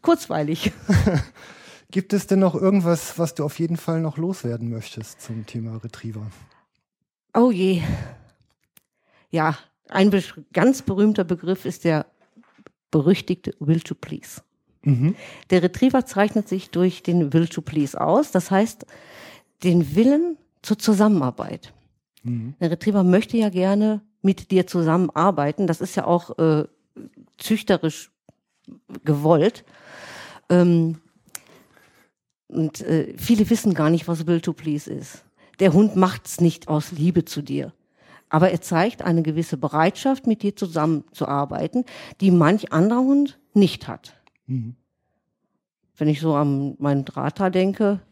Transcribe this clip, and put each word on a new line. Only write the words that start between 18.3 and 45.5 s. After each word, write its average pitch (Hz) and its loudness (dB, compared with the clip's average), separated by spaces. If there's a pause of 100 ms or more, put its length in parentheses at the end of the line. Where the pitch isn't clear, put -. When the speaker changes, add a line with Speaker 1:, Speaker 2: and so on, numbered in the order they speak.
Speaker 1:
das 180 -2
heißt, 208 0 (800)
den 170 2
Willen 294 2 (240)
zur 214 -2
Zusammenarbeit. 202 0 (500)
Speaker 2:
Mhm. 120 -8
Speaker 1:
Der 170 -2
Retriever 196 0
möchte 185 2
ja 214 0
gerne 202 0 (200)
mit 190 0
dir 185 4
zusammenarbeiten, 165 0
das 165 -2
ist 190 -8
ja - 2
auch, - 0
äh, 156 2 (720)
züchterisch - -2 (920)
gewollt. 156 0 (840)
Ähm, 170 2 (1500)
und, - -6
äh, - -2
viele 214 2
wissen 214 2
gar 156 2
nicht, 165 0
was 165 -4
Will 170 2
to 165 -6
Please 151 -6
ist. - -14 (360)
Der 185 4
Hund 208 4
macht's - 0
nicht 170 0
aus 151 -4
Liebe 165 0
zu - -8
dir. 143 -8 (560)
Aber 175 4
er 175 -4
zeigt 180 -2
eine 165 0
gewisse 156 -4
Bereitschaft, 175 -2
mit 220 0
dir 202 -4
zusammenzuarbeiten, 156 -4 (360)
die 190 4
manch 175 4
anderer 214 2
Hund 277 2 (140)
nicht - 2
hat. - -16 (320)
Speaker 2:
Mhm. 127 -8 (1200)